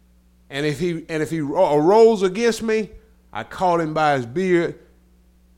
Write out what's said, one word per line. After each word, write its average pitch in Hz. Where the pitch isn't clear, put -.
And 143
if 147
he, 170
and 160
if 151
he 160
ro-, 147
arose 208
against 220
me, 220
I 107
caught 170
him 156
by 151
his 123
beard 170